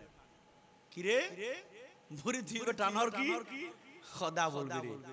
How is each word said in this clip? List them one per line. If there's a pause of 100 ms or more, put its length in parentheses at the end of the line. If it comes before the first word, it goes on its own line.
(920)
কি
রে? (1000)
বুড়ি
তুই
ওরে
টানার (100)
কি? (840)
খোদা
বলবি
রে। (180)